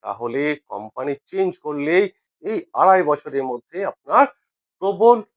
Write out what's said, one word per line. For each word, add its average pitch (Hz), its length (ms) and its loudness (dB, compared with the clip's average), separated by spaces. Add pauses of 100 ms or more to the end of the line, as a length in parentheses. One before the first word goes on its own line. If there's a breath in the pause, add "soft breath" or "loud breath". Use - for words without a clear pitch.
তাহলে 117 380 -6 (300)
কোম্পানি 110 420 -8 (160)
চেঞ্জ 190 280 -2
করলেই 151 480 0 (380)
এই 208 140 -6 (160)
আড়াই 180 300 4
বছরের 143 400 -4
মধ্যে 127 420 -10
আপনার 180 400 0 (540)
প্রবল 196 380 4 (200)